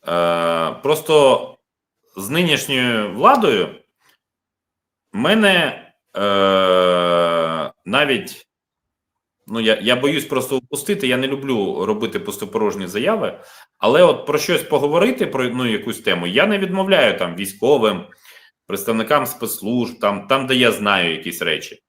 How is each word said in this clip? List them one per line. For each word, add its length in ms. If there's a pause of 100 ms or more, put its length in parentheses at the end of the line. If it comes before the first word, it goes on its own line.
Е, 760
просто 720 (600)
з 120
нинішньою 840
владою 560 (1400)
мене, 720 (340)
е, 40 (1600)
навіть, 600 (1000)
ну, 120
я, 220
я 140
боюсь 300
просто 320
упустити, 500
я 100
не 100
люблю 580
робити 340
пустопорожні 680
заяви, 520 (380)
але 260
от 220
про 140
щось 240
поговорити, 640
про, 220
ну, 220
якусь 280
тему, 280
я 200
не 100
відмовляю 640
там 160
військовим, 680 (640)
представникам 580
спецслужб, 720
там, 280
там, 200
де 80
я 160
знаю 400
якісь 300
речі. 480